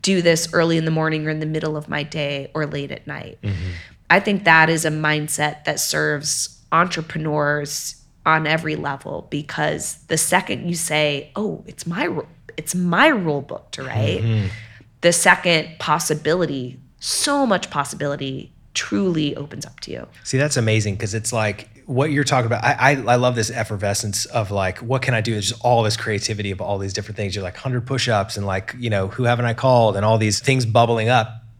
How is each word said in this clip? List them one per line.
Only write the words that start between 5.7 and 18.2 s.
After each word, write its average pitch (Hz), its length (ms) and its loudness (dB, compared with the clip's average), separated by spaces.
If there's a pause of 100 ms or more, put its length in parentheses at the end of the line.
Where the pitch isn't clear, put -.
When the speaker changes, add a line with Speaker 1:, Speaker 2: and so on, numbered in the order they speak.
Speaker 1:
serves 151 800 -2 (120)
entrepreneurs 151 1200 -2 (280)
on 160 220 4
every 156 300 0
level, 139 560 -8
because 151 640 -4 (120)
the 160 100 0
second - 520 0
you 175 60 -2
say, 151 600 -2
"Oh, 208 300 -6
it's - 220 -12
my 170 160 -4
ru-, 170 240 -4 (280)
it's - 200 -6
my 180 320 2
rule 170 340 0
book - 300 -14
to 135 120 -12
write," 113 380 0
Speaker 2:
Mm-hmm. 110 260 0 (540)
Speaker 1:
the 170 100 6
second 170 680 4
possibility, 151 1000 0 (200)
so - 460 0
much 196 260 0
possibility 143 800 -4 (240)